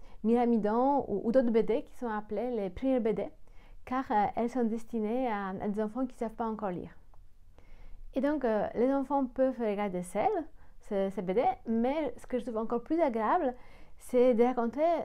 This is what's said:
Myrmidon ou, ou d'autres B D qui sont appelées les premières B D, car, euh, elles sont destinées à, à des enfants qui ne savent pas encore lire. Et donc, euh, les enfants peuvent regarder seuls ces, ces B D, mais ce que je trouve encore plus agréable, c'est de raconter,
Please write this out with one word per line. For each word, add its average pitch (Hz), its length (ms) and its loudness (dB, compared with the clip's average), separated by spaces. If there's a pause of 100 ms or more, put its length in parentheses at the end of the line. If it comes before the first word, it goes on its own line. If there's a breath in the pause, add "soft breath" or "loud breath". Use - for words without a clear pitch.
(220 soft breath)
Myrmidon 233 840 4
ou, 202 160 -2
ou 226 80 2
d'autres 247 180 6
B 226 80 4
D 220 240 2
qui - 140 -16
sont 240 120 -6
appelées 214 440 -4
les 196 180 -2
premières 262 300 0
B 220 80 0
D, 202 200 -2 (560 soft breath)
car, 254 260 -2
euh, 214 140 4 (120)
elles 233 120 0
sont 240 160 0
destinées 226 640 -2
à, 202 200 -2
à 190 200 -4
des 208 140 0
enfants 240 240 -2
qui 254 80 -6
ne - 60 -8
savent 220 140 -4
pas 226 140 -4
encore 214 220 -4
lire. 175 260 -8 (1160 soft breath)
Et 277 60 -2
donc, 285 240 0
euh, 220 300 0
les 254 180 2
enfants 277 340 0
peuvent 262 340 0
regarder 202 420 -2
seuls 339 420 0 (340 soft breath)
ces, 196 320 -2
ces 196 100 -6
B 185 120 -2
D, 240 120 2 (220)
mais 254 500 0
ce - 100 -16
que 254 120 -2
je 214 60 -6
trouve 226 140 -6
encore 233 240 -2
plus 320 180 0
agréable, 247 540 2 (440 loud breath)
c'est 254 360 6
de 233 100 6
raconter, 240 360 0 (240)